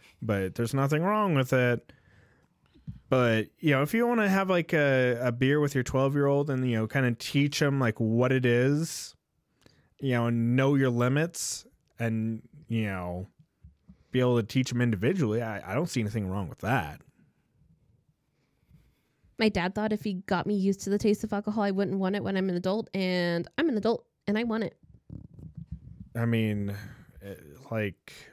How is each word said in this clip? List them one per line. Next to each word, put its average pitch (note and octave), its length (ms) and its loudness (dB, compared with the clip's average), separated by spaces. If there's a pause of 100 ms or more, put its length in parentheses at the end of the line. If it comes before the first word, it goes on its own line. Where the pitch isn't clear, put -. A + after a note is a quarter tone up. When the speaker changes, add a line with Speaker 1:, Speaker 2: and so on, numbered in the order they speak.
(200)
Speaker 1:
But G2 360 -2
there's A#2 180 -2
nothing C#3 300 0
wrong G3+ 320 2
with B2+ 180 2
it. B2 400 0 (1120)
But, A#2 420 2 (100)
you D#3+ 120 0
know, C3+ 120 4
if D3 100 -2
you A#3 140 2
wanna A3+ 200 2
have, F#3+ 220 2
like, F3 240 0
a, C3 480 2
a B2 100 0
beer C3 280 2
with C#3+ 160 0
your B2+ 80 2
twelve-year-old C#3+ 640 0
and, B2+ 180 0
you A#2 80 0
know, A2 120 0
kinda B2+ 320 0
teach C#3+ 420 0
'em, C#3 180 2
like, A#2 200 0
what A#2 320 2
it C3 160 2
is, C#3 680 0 (840)
you C3+ 140 0
know, A#2 120 2
and A#2 300 2
know C3+ 180 4
your C3+ 160 4
limits C3 800 -2 (320)
and, A2+ 420 -2 (260)
you A2+ 200 -2
know, F2+ 400 -6 (840)
be B2+ 120 0
able B2 200 4
to - 20 -6
teach B2+ 300 0
'em A#2+ 80 0
individually, A#2 600 0
I, G#2 280 -8
I G#2 40 -2
don't E3 120 0
see B2 140 -2
anything G#2 260 -4
wrong F#2 220 -4
with - 100 -16
that. F#2 420 -2 (2250)
Speaker 2:
My A3 120 4
dad F#3 260 0
thought G#3+ 180 -2
if G#3+ 100 -4
he G3+ 120 -4
got F3+ 320 -2
me G#3 80 0
used G3 260 0
to G3 80 -6
the G3+ 80 0
taste G#3 260 2
of G#3+ 80 -8
alcohol, G#3 320 -2
I G3+ 60 2
wouldn't G3 300 -2
want F#3+ 160 0
it G3 80 -4
when G3 120 -4
I'm F#3+ 140 0
an F3 60 -2
adult, F#3 400 -2
and F3+ 520 0 (120)
I'm D#4+ 100 2
an A3+ 80 -2
adult, A3 260 0 (220)
and G#3 120 0
I A#3 60 0
want A3+ 220 -2
it. - 100 -8 (1400)
Speaker 1:
I A#2 100 -2
mean, G#2+ 500 0 (480)
eh, G2 120 -12 (340)
like, G#2+ 440 -6 (200)